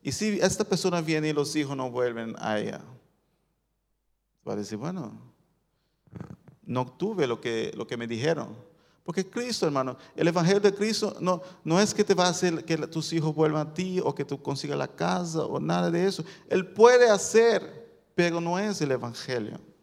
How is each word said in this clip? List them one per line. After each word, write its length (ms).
Y 60
si 280
esta 240
persona 380
viene 280
y 40
los 220
hijos 200
no 140
vuelven 480
a 220
ella, 200
va 60
a 20
decir, 220
"Bueno, 420
no 220
tuve 400
lo 160
que, 340
lo 120
que 100
me 80
dijeron". 500
Porque 240
Cristo, 380
hermano, 320
el 120
evangelio 320
de 160
Cristo 440
no, 220
no 160
es 120
que 120
te 100
va 140
a 20
hacer 360
que 120
la, 80
tus 280
hijos 200
vuelvan 360
a 40
ti 260
o 140
que 100
tú 160
consigas 380
la 100
casa 560
o 160
nada 300
de 160
eso. 180
Él 180
puede 420
hacer, 960
pero 260
no 200
es 220
el 100
evangelio. 680